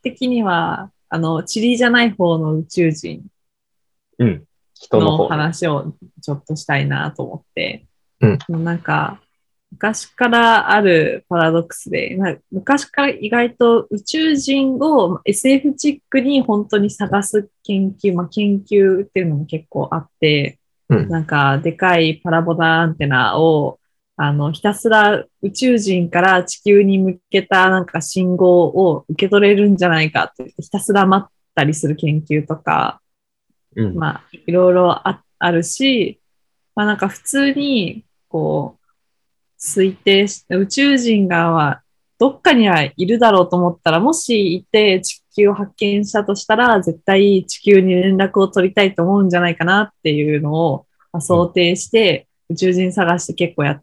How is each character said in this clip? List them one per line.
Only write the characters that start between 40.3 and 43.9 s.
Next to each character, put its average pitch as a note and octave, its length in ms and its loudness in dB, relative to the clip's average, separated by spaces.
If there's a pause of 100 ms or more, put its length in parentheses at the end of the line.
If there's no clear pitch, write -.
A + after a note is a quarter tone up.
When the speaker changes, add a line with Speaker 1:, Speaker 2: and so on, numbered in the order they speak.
Speaker 1:
宇 F#3 180 -2
宙 C#4 320 2
人 G#3+ 280 2
が E3+ 240 0
は D3+ 300 -2 (380)
ど C4 100 4
っ - 100 -8
か D#4+ 140 4
に A3+ 140 4
は E3 160 4
い - 100 -6 (140)
る A#3 100 0
だ A3+ 140 6
ろ F#3 100 6
う F3+ 80 0
と F3+ 80 -2
思 F3 140 0
っ E3+ 100 -16
た E3+ 80 0
ら、 E3 100 2